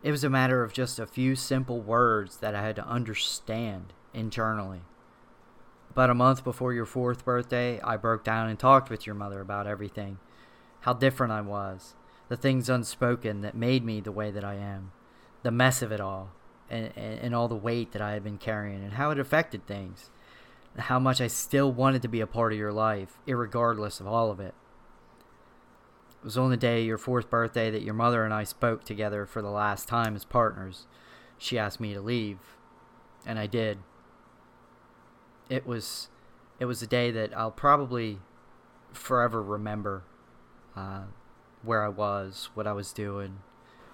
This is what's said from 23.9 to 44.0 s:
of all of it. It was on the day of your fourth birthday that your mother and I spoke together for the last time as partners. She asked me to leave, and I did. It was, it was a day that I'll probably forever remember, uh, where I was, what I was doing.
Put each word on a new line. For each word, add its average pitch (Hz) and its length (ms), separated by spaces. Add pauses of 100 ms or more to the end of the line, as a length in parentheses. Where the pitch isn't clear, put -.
of 95 80
all 113 220
of 95 100
it. 95 140 (1700)
It - 40
was 110 120
on 127 140
the 123 60
day 117 240
of 113 60
your 110 120
fourth 123 300
birthday 113 420
that 107 100
your 107 140
mother 117 280
and 107 100
I 107 100
spoke 113 400
together 104 420
for 110 160
the 101 80
last 104 380
time 117 280
as 98 100
partners. 98 600 (540)
She - 180
asked 104 220
me 104 160
to 101 60
leave, 107 360 (880)
and 113 140
I 107 80
did. 107 320 (1700)
It 131 160
was, - 440 (500)
it 127 60
was 117 180
a 113 40
day 123 220
that 110 260
I'll 113 160
probably 123 680 (720)
forever 120 500
remember, 104 640 (720)
uh, 98 280 (600)
where 110 200
I 107 40
was, 101 680
what 107 140
I 104 60
was 101 200
doing. 101 460 (540)